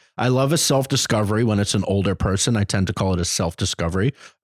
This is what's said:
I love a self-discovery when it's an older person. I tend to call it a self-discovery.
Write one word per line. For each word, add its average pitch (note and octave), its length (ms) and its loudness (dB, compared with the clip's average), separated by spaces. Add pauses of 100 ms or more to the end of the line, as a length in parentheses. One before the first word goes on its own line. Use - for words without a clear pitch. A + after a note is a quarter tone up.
(180)
I A#2+ 100 0
love C3+ 240 2
a E3+ 60 2
self-discovery A#2 840 0
when G#2+ 140 2
it's G2+ 160 0
an G2+ 100 0
older G2 300 0
person. G2+ 420 0
I G2+ 80 2
tend G2 240 0
to - 40 -4
call F#2+ 220 0
it F2 60 0
a F2 40 -2
self-discovery. F#2 880 -2 (320)